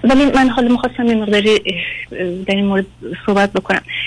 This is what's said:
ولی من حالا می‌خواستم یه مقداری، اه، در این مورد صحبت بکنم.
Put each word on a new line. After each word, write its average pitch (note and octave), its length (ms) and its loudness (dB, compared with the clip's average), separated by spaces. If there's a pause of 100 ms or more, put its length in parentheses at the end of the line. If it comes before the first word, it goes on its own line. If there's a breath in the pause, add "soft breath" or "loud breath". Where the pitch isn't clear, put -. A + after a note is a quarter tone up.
ولی C4 200 6
من C4 240 4
حالا A#3+ 200 0
می‌خواستم B3 380 0
یه A#3 80 2
مقداری، G#3 360 2
اه، G#3+ 80 4 (880 loud breath)
در G3 80 0
این G3+ 120 0
مورد G3 200 0 (400)
صحبت G3+ 260 2
بکنم. - 300 -2 (240 loud breath)